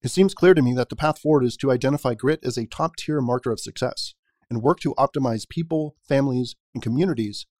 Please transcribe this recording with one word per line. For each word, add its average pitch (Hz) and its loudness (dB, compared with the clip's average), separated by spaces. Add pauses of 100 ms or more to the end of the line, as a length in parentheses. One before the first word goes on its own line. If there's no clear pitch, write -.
It 131 -6
seems 190 4
clear 185 6
to 156 6
me 123 2
that 127 -2
the - -12
path 151 -2
forward 151 2
is 120 -2
to 135 0
identify 127 0
grit 139 0
as 127 -4
a 117 -4
top-tier 151 -4
marker 127 -2
of 113 -4
success - -8 (340)
and 113 -4
work 156 2
to - -4
optimize 127 0
people, 160 -4 (100)
families, 135 0 (180)
and 123 -8
communities 117 -2 (140)